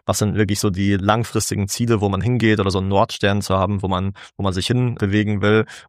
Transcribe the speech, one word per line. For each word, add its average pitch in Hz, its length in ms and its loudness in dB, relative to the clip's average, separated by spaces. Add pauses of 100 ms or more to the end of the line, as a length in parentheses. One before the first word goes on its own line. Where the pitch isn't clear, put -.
was 95 120 -2
sind 104 180 0
wirklich 101 240 0
so 104 100 0
die 98 280 0
langfristigen 104 720 -2
Ziele, 117 320 0
wo 101 80 2
man 98 100 0
hingeht, 110 400 2
oder 95 120 0
so 95 80 0
einen 95 100 -2
Nordstern 101 520 0
zu 95 140 -2
haben, 95 260 0
wo 95 60 -2
man, 95 240 -2 (240)
wo 98 80 -6
man 98 80 0
sich 92 160 -4
hinbewegen 107 760 0
will. 107 240 4 (240)